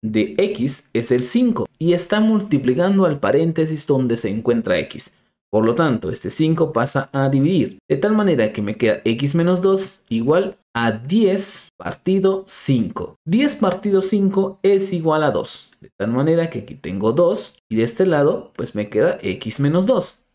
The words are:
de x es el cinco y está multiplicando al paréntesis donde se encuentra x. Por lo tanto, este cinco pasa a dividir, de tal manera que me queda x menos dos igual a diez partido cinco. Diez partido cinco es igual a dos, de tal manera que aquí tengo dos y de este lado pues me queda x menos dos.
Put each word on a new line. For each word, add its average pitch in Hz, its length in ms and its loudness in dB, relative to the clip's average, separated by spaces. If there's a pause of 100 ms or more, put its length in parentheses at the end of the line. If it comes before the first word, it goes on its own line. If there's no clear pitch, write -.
de 107 380 -2
x 143 540 -2
es 117 180 -2
el 123 140 2
cinco 233 420 0 (100)
y 170 180 2
está 175 260 0
multiplicando 190 840 2
al 147 140 0
paréntesis 156 680 0
donde 131 320 0
se 110 140 -4
encuentra 110 480 0
x. - 360 -8 (360)
Por 110 160 2
lo 117 80 2
tanto, 147 360 0
este - 200 -8
cinco 160 420 0
pasa 127 400 -2
a 139 160 0
dividir, 139 600 0
de 156 80 0
tal 208 160 0
manera 165 400 2
que 104 100 -6
me 104 140 -6
queda 110 280 2
x 135 300 0
menos 175 260 2
dos 190 480 0
igual 151 500 0 (140)
a 117 200 0
diez 185 840 0
partido 190 680 0
cinco. - 800 -4
Diez 262 320 0
partido 196 460 0
cinco 190 600 0
es 196 300 2
igual 160 320 0
a 139 80 2
dos, - 480 -6
de - 160 -20
tal 107 160 -4
manera 160 360 2
que 127 120 -8
aquí - 160 -16
tengo 98 340 -2
dos 175 480 0 (100)
y 110 60 -6
de 110 80 2
este 117 240 0
lado 151 480 0
pues - 220 -8
me 104 120 -4
queda 127 320 0
x 101 380 -8
menos 156 280 2
dos. - 360 -2 (120)